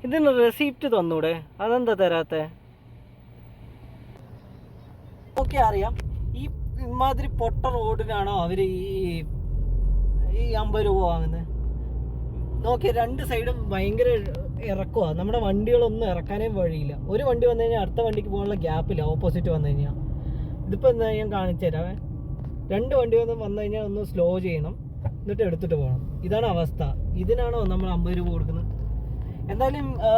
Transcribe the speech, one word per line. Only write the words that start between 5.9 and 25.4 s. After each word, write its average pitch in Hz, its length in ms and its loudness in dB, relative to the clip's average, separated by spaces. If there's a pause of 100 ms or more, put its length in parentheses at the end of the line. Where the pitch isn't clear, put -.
ഈ 277 40 -4 (440)
ഇമാതിരി 262 400 0 (120)
പൊട്ട 226 220 0 (140)
റോഡിനാണോ 214 580 0 (100)
അവര് 185 220 0 (160)
ഈ, 190 40 -4 (1600)
ഈ - 40 2 (160)
അമ്പത് 214 260 0
രൂപ 190 120 4 (100)
വാങ്ങുന്നത്? 165 340 0 (1200)
നോക്കിയേ, 247 340 2
രണ്ട് 233 300 -2
സൈഡും 240 280 -2 (140)
ഭയങ്കര 202 360 2 (640)
ഇറക്കമാ. 190 460 0
നമ്മുടെ 214 300 2
വണ്ടികളൊന്നും 220 640 4
ഇറക്കാനേ 202 360 -2 (120)
വഴിയില്ല. 151 340 0 (180)
ഒരു 226 160 0
വണ്ടി 240 220 4
വന്നു 233 140 0
കഴിഞ്ഞാൽ 226 200 2
അടുത്ത 233 220 -2
വണ്ടിക്ക് 208 280 -2
പോകാനുള്ള 202 320 -2
ഗ്യാപ്പില്ല, - 360 0 (120)
ഓപ്പോസിറ്റ് 170 420 2
വന്നു 147 140 0
കഴിഞ്ഞാൽ. 143 260 0 (720)
ഇതിപ്പോ 202 260 2
എന്താ, 226 140 2 (120)
ഞാൻ 214 160 -2
കാണിച്ചു 185 300 0
തരാവേ. 170 280 -2 (800)
രണ്ട് 254 260 0
വണ്ടി 233 220 4
വന്ന്, 233 220 -2
വന്നു 208 180 -2
കഴിഞ്ഞാൽ 214 280 -2
ഒന്ന് 208 220 -4
സ്ലോ 175 160 4 (180)
ചെയ്യണം, 160 300 -2 (440)
എന്നിട്ട് 202 280 -2